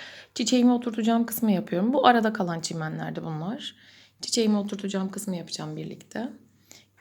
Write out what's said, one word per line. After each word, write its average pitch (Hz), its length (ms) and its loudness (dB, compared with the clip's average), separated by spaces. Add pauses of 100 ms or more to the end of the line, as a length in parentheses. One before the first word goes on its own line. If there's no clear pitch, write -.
(360)
çiçeğimi 247 360 4
oturtacağım 233 540 2
kısmı 226 260 0
yapıyorum. 180 420 2
Bu 262 140 6
arada 226 260 6
kalan 170 260 -2
çimenlerdi 160 640 -6
bunlar. 165 520 -8 (460)
Çiçeğimi 214 360 2
oturtacağım 196 540 -4
kısmı 196 240 -6
yapacağım 156 400 -8
birlikte. 170 540 -10 (720)